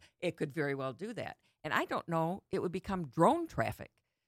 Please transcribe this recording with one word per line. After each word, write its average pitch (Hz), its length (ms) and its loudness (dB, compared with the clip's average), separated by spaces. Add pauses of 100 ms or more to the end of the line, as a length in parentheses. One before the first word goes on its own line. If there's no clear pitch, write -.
(200)
it 175 160 -2
could 147 180 -4
very 143 200 0
well 135 180 -4
do 208 200 -8
that. - 240 -6 (280)
And 151 100 -2
I 311 100 2
don't - 240 -4
know, 165 340 0 (100)
it 190 100 0
would 180 100 0
become 180 360 -4
drone 247 400 6
traffic, - 420 -4 (380)